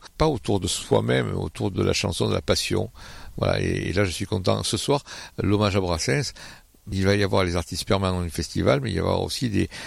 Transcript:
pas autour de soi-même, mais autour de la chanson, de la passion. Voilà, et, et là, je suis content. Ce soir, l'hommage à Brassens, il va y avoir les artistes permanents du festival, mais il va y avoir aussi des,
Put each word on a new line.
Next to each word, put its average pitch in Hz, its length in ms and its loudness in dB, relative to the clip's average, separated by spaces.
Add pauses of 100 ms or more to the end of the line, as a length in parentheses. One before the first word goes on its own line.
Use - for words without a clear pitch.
(180)
pas 156 100 4
autour 107 320 0
de 90 60 -2
soi-même, 113 600 2
mais 98 40 -4
autour 98 380 -4
de 98 120 -2
la 95 120 2
chanson, 107 340 0
de 101 60 0
la 92 80 0
passion. - 480 0 (480)
Voilà, 98 240 2
et, 95 260 -2
et 90 60 -2
là, 101 100 2
je 92 60 0
suis 98 160 -6
content. 101 360 0
Ce 110 140 -2
soir, 143 280 0 (380)
l'hommage 101 340 2
à 101 40 4
Brassens, 92 540 0 (580)
il 95 140 2
va 101 80 6
y 104 80 2
avoir 98 200 2
les 87 140 2
artistes - 320 -4
permanents 95 340 2
du 87 60 -2
festival, 95 540 2
mais 117 80 -4
il 92 60 -2
va - 20 0
y 87 60 0
avoir 92 180 2
aussi 92 260 -2
des, 98 220 0 (160)